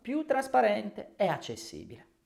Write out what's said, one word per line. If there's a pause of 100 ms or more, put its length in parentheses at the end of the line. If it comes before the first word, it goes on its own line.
più
trasparente
e
accessibile. (180)